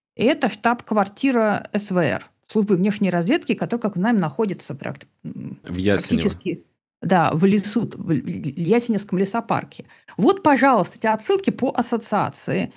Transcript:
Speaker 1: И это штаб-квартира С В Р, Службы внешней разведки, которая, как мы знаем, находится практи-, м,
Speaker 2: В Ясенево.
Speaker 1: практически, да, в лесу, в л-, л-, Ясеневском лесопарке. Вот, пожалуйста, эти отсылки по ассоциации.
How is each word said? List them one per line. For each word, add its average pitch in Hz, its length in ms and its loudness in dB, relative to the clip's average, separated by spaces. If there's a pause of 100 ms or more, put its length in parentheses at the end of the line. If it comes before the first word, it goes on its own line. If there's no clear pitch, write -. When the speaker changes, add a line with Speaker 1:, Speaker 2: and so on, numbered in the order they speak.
(160)
Speaker 1:
И - 80 0
это 269 260 2
штаб-квартира 220 1200 0
С 208 180 -4
В 185 80 0
Р, 123 320 0 (160)
Службы 208 300 2
внешней 202 340 2
разведки, 190 440 0
которая, 185 280 -4
как 214 140 -2
мы 175 60 -2
знаем, 233 160 2
находится 170 560 -4
практи-, - 340 -12 (160)
м, - 400 -12
Speaker 2:
В 87 120 -10
Ясенево. 92 680 0
Speaker 1:
практически, - 220 -6 (380)
да, 170 300 2
в 160 120 2
лесу, 202 380 2 (120)
в - 160 -6
л-, 156 80 0
л-, - 40 -4 (340)
Ясеневском 202 640 0
лесопарке. 196 680 -4 (300)
Вот, 349 260 2
пожалуйста, 254 560 4
эти - 80 -4
отсылки 220 440 0
по - 200 -2
ассоциации. 214 1080 -2